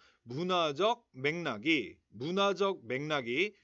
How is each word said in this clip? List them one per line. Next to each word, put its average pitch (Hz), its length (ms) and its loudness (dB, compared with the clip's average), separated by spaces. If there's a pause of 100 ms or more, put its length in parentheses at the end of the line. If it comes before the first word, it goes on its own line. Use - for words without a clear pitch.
(220)
문화적 170 920 0
맥락이, 135 840 0 (120)
문화적 185 800 0
맥락이 143 760 -2